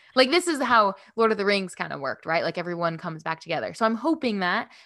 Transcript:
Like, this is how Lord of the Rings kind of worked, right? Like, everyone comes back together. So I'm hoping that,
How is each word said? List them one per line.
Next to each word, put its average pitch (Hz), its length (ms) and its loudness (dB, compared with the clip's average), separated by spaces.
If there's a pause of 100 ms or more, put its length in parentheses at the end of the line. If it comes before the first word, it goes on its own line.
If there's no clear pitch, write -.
(140)
Like, 262 180 4
this 349 180 2
is 285 120 -2
how 226 340 4 (200)
Lord 220 160 4
of 208 60 0
the 196 80 -2
Rings 196 300 0
kind 160 180 -6
of 143 80 -8
worked, 131 240 -6
right? 160 180 0
Like, 165 140 -2
everyone 170 400 -4
comes 160 260 -10
back 160 160 -6
together. 147 340 -6
So 226 120 0
I'm 226 100 2
hoping 247 440 -2
that, 190 300 -2 (160)